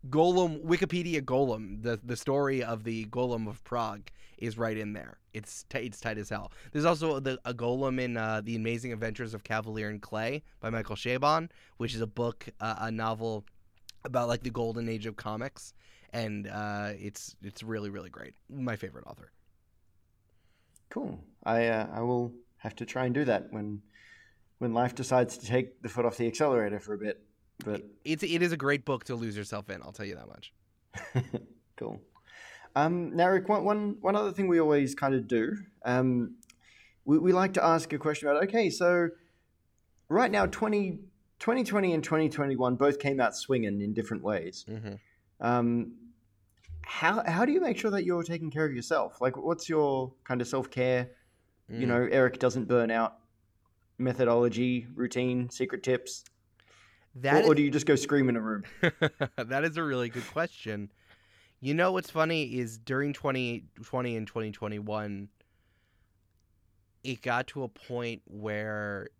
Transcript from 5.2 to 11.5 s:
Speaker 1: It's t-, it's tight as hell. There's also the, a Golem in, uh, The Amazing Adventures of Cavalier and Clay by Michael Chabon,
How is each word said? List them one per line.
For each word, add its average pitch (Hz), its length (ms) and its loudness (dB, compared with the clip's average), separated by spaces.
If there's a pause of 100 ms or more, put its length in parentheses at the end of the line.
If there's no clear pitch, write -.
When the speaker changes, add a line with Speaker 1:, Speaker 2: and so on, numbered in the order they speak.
Speaker 1:
It's - 340 -12
t-, 135 120 -6
it's 117 200 -10
tight 110 160 -2
as 104 140 -8
hell. 104 200 -8 (220)
There's 151 140 0
also 156 340 2
the, 131 240 -2
a 123 80 -4
Golem 127 480 0
in, 120 160 -2
uh, 110 260 -2
The 113 140 -4
Amazing 117 380 -4
Adventures 113 400 -6
of 101 100 -12
Cavalier 110 440 -4
and 104 120 -6
Clay 117 420 -4 (180)
by 113 100 -6
Michael 110 260 -4
Chabon, 147 540 0 (260)